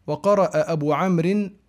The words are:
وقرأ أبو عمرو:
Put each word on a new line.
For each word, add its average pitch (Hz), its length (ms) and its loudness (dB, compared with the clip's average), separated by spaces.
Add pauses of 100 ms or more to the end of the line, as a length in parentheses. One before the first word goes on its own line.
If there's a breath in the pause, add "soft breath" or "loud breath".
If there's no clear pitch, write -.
وقرأ 190 420 0 (240)
أبو 147 200 -2
عمرو: 185 560 0 (200)